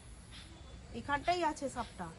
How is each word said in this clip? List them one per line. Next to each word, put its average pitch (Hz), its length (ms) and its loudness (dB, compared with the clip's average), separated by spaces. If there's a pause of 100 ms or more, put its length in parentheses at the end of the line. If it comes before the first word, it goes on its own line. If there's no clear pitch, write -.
(920)
এখানটাই 285 500 4
আছে 294 260 4
সাপটা। 226 380 -4 (120)